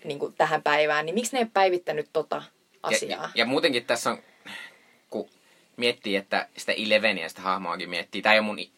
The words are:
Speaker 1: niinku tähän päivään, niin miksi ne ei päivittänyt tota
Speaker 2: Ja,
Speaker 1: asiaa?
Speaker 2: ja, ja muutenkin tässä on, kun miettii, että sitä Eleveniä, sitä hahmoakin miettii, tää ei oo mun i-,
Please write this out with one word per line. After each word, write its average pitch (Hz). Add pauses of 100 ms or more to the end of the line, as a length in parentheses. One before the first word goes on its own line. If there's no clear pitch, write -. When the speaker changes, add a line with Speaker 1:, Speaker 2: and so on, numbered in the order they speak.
Speaker 1:
niinku 151
tähän 156
päivään, 151
niin 165
miksi 233
ne 254
ei 233
päivittänyt 180
tota 151
Speaker 2:
Ja, -
Speaker 1:
asiaa? -
Speaker 2:
ja, -
ja 113
muutenkin 131
tässä 120
on, 113 (920)
kun 110 (480)
miettii, 120
että 98 (100)
sitä -
Eleveniä, 104
sitä -
hahmoakin 92
miettii, 87
tää 107
ei 110
oo 107
mun 107
i-, 87